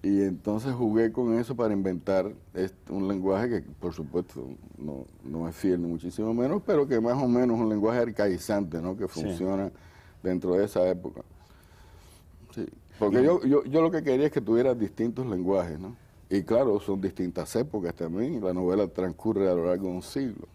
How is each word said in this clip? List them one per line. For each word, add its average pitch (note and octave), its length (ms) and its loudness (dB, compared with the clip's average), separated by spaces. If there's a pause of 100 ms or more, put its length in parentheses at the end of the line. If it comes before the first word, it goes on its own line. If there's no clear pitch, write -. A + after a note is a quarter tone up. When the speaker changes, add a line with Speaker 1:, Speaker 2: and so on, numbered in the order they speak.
Speaker 1:
Y G2 220 2
entonces G#2+ 500 -2
jugué A2+ 380 2
con A#2 260 0
eso A#2+ 180 -2
para A2+ 180 0
inventar F#2+ 580 0 (240)
est-, - 340 -6
un F#2+ 180 -2
lenguaje G2 420 0
que, G2+ 120 -2
por D#2+ 320 -8
supuesto, C#2+ 540 -6 (300)
no, C#2 280 -10 (180)
no D#2+ 240 -8
es E2+ 80 -10
fiel, F2+ 280 0
ni E2+ 40 -4
muchísimo F2 460 -4
menos, C3 320 0
pero D3 220 2
que A#2+ 120 2
más A#2+ 220 0
o B2+ 60 0
menos A#2+ 300 4
es A#2+ 60 2
un A2 60 2
lenguaje G#2+ 300 2
arcaizante, G2+ 800 0
¿no? F#2 160 -4
Que G2+ 100 -4
Speaker 2:
Sí. D#2+ 140 -8
Speaker 1:
funciona F#2+ 480 -2 (540)
dentro F#2 320 0
de G2+ 100 4
esa F#2 220 2
época. - 340 -4 (1300)
Sí. A2+ 120 -6 (320)
Porque G#2+ 240 6
Speaker 2:
Y - 20 8
Speaker 1:
yo, E3+ 220 6
yo, C#3+ 200 6
yo D3+ 160 2
lo E3 100 4
que D#3+ 120 -2
quería C3+ 220 4
es D3 60 2
que C#3+ 100 0
tuviera A#2 320 4
distintos A#2 520 -2
lenguajes, F2+ 540 0
¿no? F#2+ 160 -12 (340)
Y F#2+ 140 0
claro, A2 360 2
son G2 220 -2
distintas F2+ 540 -4
épocas G#2+ 400 -2
también, F#2+ 400 -4
y A#2 40 -4
la F2+ 140 -2
novela F#2 340 2
transcurre F#2+ 640 -2
a F2+ 40 4
lo E2+ 140 0
largo F#2 200 0
de F2+ 80 -4
un F2+ 60 -6
siglo. - 540 -8